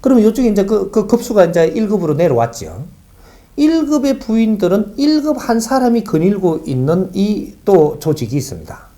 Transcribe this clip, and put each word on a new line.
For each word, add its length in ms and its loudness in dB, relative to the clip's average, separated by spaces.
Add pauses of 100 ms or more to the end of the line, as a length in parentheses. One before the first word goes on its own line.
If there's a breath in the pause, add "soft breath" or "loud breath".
그럼 220 4
요쪽에 260 2
이제 160 2
그, 260 -2
그 160 0
급수가 380 2
이제 220 2
일 220 -2
급으로 240 -2
내려왔죠. 720 -2 (720 soft breath)
일 300 2
급의 320 0
부인들은 800 0
일 260 2
급 140 -2
한 220 -2
사람이 440 0
거닐고 640 0
있는 480 -2
이 420 -4 (100)
또 340 4
조직이 380 -4
있습니다. 500 -10 (100)